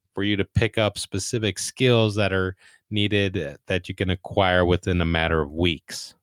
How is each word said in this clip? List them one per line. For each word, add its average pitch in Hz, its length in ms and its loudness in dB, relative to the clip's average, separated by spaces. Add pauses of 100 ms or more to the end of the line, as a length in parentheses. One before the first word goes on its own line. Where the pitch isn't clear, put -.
(140)
for 98 100 -4
you 104 120 0
to 98 100 -2
pick - 320 -2
up 107 220 0
specific 104 580 -4
skills 113 560 2
that 101 180 0
are 95 240 -2 (360)
needed, 104 440 0
uh, 71 300 -6
that 92 240 -4
you 95 60 -10
can 92 160 -2
acquire 90 520 2
within 87 380 2
a 82 40 0
matter 82 360 2
of 71 100 -6
weeks. 82 720 -4